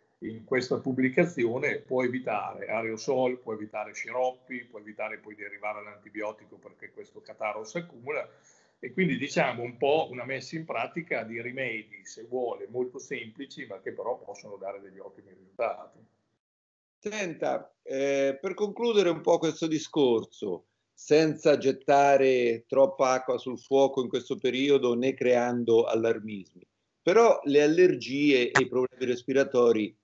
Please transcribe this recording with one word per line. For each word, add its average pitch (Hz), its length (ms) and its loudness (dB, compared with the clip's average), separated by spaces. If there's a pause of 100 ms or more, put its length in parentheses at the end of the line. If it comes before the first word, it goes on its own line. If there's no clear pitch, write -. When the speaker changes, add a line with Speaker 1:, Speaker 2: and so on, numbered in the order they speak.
(200)
Speaker 1:
in 113 240 -12
questa 127 340 -2
pubblicazione 131 1000 0
può 127 260 -2
evitare 104 600 -6
aerosol, 120 720 -2
può 113 160 -10
evitare 107 400 -12
sciroppi, 127 720 -8
può 117 140 -20
evitare 107 400 -12
poi 107 160 -20
di 104 100 -16
arrivare 104 340 -10
all'antibiotico 104 760 -14
perché 90 360 -20
questo 104 280 -20
catarro 107 440 -10
si 170 140 -10
accumula. 139 500 -10 (500)
E 127 140 -14
quindi, 165 260 0
diciamo, 135 440 -2
un 120 140 -10
po' 143 340 0
una 123 140 -12
messa 131 320 -10
in 160 80 -8
pratica 131 580 -6
di 113 200 -10
rimedi, 117 600 -10
se 113 200 -18
vuole, 117 440 -8
molto 127 300 -6
semplici, 127 680 -14
ma 98 140 -14
che 113 120 -12
però 101 260 -8
possono 104 380 -18
dare 98 240 -12
degli 95 180 -20
ottimi 98 320 -20
risultati. 95 680 -8 (1000)
Speaker 2:
Senta, 180 840 -6
eh, 139 580 -2
per 190 140 -6
concludere 208 540 0
un 165 120 -2
po' 160 180 4
questo 160 280 -2
discorso, 117 1000 0 (260)
senza 151 640 4
gettare 131 1080 4
troppa 135 460 4
acqua 127 260 -2
sul 120 200 -8
fuoco 135 440 2
in 117 60 -4
questo 123 280 -4
periodo 127 580 2
né 131 200 0
creando 120 720 4
allarmismi, 110 800 -4 (360)
però 208 420 6
le 147 180 6
allergie 143 880 4
e 135 100 2
i 127 80 0
problemi 127 380 -4
respiratori 123 960 2